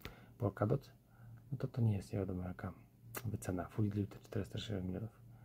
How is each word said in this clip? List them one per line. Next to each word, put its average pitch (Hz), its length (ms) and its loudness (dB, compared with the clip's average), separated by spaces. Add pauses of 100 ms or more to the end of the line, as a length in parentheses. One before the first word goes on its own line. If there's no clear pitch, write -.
(380)
Polkadot, - 560 2 (580)
no 139 60 -4
to, 143 100 -2
to - 140 0
nie 110 160 8
jest - 160 -4
nie 104 60 2
wiadomo 92 240 0
jaka 90 300 -4 (520)
wycena. 92 420 0
Fully 104 220 2
diluted 101 340 -2
czterysta - 340 -4
sześćdziesiąt 98 280 -2
milionów. 92 360 -4 (240)